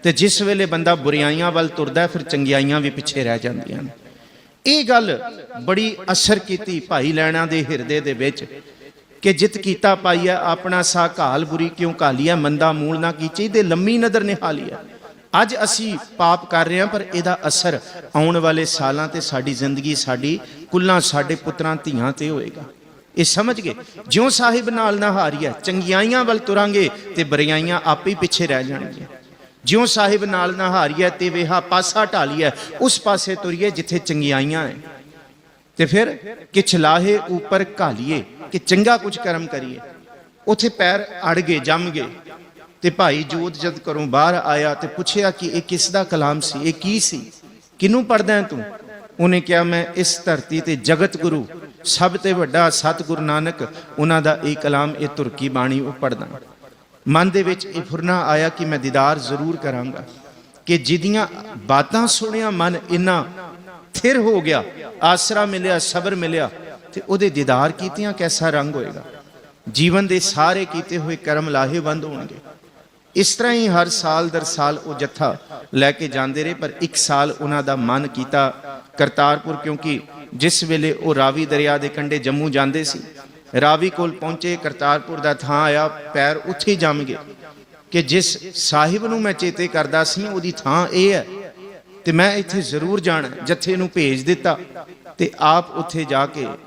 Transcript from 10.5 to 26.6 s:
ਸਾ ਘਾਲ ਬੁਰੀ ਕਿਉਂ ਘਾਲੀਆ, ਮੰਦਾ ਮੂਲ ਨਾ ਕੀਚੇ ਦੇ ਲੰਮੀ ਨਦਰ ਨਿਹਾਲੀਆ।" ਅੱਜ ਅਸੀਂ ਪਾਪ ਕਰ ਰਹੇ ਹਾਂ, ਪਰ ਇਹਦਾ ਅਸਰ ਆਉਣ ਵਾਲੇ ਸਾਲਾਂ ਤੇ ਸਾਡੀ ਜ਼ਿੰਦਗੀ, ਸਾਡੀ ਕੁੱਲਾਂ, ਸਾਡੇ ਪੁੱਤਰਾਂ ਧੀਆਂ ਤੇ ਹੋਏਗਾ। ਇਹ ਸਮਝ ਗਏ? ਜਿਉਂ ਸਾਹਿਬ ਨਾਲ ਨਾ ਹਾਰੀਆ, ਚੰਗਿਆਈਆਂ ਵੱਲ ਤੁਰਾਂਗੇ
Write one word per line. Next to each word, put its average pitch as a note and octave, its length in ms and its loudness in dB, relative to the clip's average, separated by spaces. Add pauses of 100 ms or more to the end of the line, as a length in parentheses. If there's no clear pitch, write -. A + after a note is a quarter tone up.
ਸਾ F3 280 2 (100)
ਘਾਲ C#3+ 260 0
ਬੁਰੀ D#3+ 240 -2
ਕਿਉਂ E3 320 -2
ਘਾਲੀਆ, D3 340 2
ਮੰਦਾ D3+ 360 2
ਮੂਲ D#3 280 -2
ਨਾ E3 120 -2
ਕੀਚੇ D#3+ 360 -4
ਦੇ G#3+ 160 2
ਲੰਮੀ F#3 340 2
ਨਦਰ A3+ 260 2
ਨਿਹਾਲੀਆ।" E3+ 600 -4 (580)
ਅੱਜ A#3 220 2
ਅਸੀਂ G#3+ 340 -2 (200)
ਪਾਪ F3 340 2
ਕਰ E3 160 2
ਰਹੇ F3 120 0
ਹਾਂ, G3 80 2
ਪਰ G3+ 260 -4
ਇਹਦਾ F3+ 340 0
ਅਸਰ D3+ 320 0 (360)
ਆਉਣ D#3+ 220 4
ਵਾਲੇ D#3+ 280 2
ਸਾਲਾਂ D3+ 420 -2
ਤੇ E3 140 -6
ਸਾਡੀ C3+ 320 -2
ਜ਼ਿੰਦਗੀ, C#3 420 -2
ਸਾਡੀ C#3 440 -2 (320)
ਕੁੱਲਾਂ, F3+ 280 4
ਸਾਡੇ D3 360 0
ਪੁੱਤਰਾਂ D#3+ 480 -4
ਧੀਆਂ C3 280 -2
ਤੇ D3+ 180 -6
ਹੋਏਗਾ। D3 340 -6 (540)
ਇਹ F3 60 4
ਸਮਝ A3 380 0
ਗਏ? D#3+ 140 -6 (320)
ਜਿਉਂ A#3+ 220 4
ਸਾਹਿਬ A#3+ 400 2
ਨਾਲ A3 300 0
ਨਾ G#3 120 2
ਹਾਰੀਆ, D3+ 400 0 (120)
ਚੰਗਿਆਈਆਂ F#3+ 640 2
ਵੱਲ A3+ 120 2
ਤੁਰਾਂਗੇ G3+ 520 2 (260)